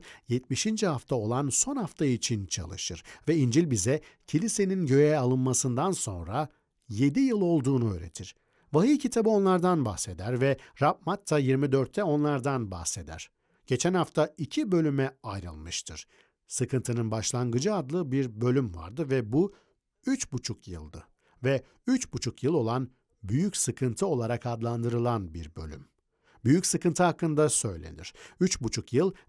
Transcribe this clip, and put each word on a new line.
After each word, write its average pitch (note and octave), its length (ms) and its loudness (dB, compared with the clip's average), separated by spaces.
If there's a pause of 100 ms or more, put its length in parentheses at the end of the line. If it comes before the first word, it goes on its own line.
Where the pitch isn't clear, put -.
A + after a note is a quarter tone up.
(280)
yetmişinci G3 600 -2
hafta C#3 280 -2
olan A#2+ 340 0
son C#4 260 0
hafta F3+ 300 -4
için A2+ 400 0
çalışır. - 580 -8 (240)
Ve D#3+ 100 2
İncil C#3 340 4
bize A#2 300 0 (260)
kilisenin F#3+ 580 0
göğe D3 320 6
alınmasından B2+ 760 2
sonra G#2 580 -6 (400)
yedi C#3 300 2
yıl B3 220 2
olduğunu C3+ 520 2
öğretir. E2+ 420 -10 (380)
Vahiy A#3+ 240 6
kitabı A3+ 320 0
onlardan F#3 560 4
bahseder G#2 560 -4
ve C3+ 160 2 (240)
Rab D#3 140 4 (100)
Matta D#3+ 340 0
yirmi C3+ 320 2
dörtte C3+ 320 0
onlardan C#3+ 680 0
bahseder. D#2+ 600 -10 (360)
Geçen E3+ 260 2
hafta D#3 440 0
iki G#3 340 -2
bölüme C#3+ 520 2
ayrılmıştır. E2+ 840 -10 (400)
Sıkıntının A#2 640 -2
Başlangıcı B2 640 -2
adlı D#3 380 -4
bir B2+ 300 -2
bölüm B2 340 0
vardı A2 340 -8
ve A#2+ 220 0
bu F3 220 2 (520)
üç C4 260 -2
buçuk - 360 -8
yıldı. D#2+ 360 -14 (400)
Ve C3 200 0 (240)
üç - 260 0
buçuk - 300 -6
yıl D3 100 2
olan B2+ 360 0 (340)
büyük C#3+ 340 0
sıkıntı B2+ 500 -2
olarak A#2+ 380 -2
adlandırılan A#2 880 -2
bir D#2+ 220 -10
bölüm. D2+ 300 -12 (600)
Büyük E3 200 6
sıkıntı F3+ 380 2
hakkında D#3 460 2
söylenir. E2 640 -6 (260)
Üç F3+ 220 2
buçuk A2+ 320 -4
yıl F3 200 4 (140)